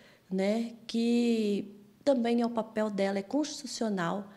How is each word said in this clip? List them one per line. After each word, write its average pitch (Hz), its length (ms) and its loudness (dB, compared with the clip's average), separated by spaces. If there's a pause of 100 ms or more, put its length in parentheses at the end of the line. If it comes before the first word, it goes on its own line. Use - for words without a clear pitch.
(280)
né, 208 440 0 (160)
que 233 840 2 (340)
também 240 360 4
é 233 60 2
o 226 40 -2
papel 220 380 -2
dela, 196 300 0
é 196 40 -2
constitucional 208 1160 -2